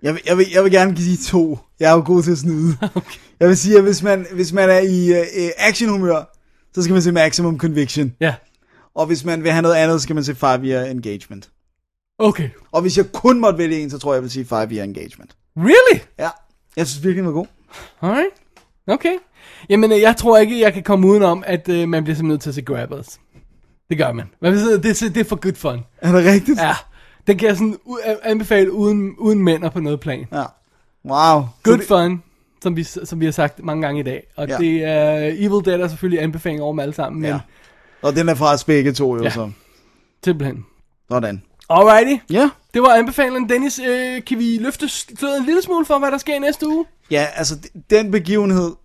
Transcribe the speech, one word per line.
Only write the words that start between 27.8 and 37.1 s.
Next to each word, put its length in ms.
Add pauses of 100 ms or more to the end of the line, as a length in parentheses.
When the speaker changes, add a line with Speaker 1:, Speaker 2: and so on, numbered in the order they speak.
Speaker 2:
u-, 120 (100)
a-, 220
anbefale 420
uden, 460
uden 260
mænder 260
på 100
noget 200
plan. 320
Speaker 1:
Ja. 120 (600)
Wow. 400 (180)
Speaker 2:
Good 120
Speaker 1:
Så 20
det 120
Speaker 2:
fun, 340 (400)
som 140
vi 80
s-, 200
som 160
vi 40
har 80
sagt 320
mange 180
gange 180
i 20
dag. 240 (100)
Og 120
Speaker 1:
Ja. 100
Speaker 2:
det 260
er, 320 (220)
Evil 260
Dead 160
er 80
selvfølgelig 340
anbefaling 400
over 100
dem 80
alle 140
sammen, 280